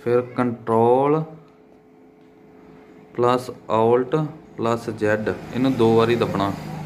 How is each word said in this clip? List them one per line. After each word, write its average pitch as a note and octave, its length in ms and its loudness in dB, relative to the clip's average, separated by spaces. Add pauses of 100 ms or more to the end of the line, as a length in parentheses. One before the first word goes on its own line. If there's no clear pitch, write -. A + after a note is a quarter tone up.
ਫਿਰ A#2+ 160 2 (160)
control B2 840 2 (1900)
plus A#2+ 360 0 (220)
Alt A#2+ 440 2 (400)
plus A2+ 340 -4
Z, G#2+ 440 -2 (200)
ਇਹਨੂੰ C3 200 0
ਦੋ A2+ 220 4
ਵਾਰੀ A2+ 200 4
ਦੱਬਣਾ, G2 360 0 (340)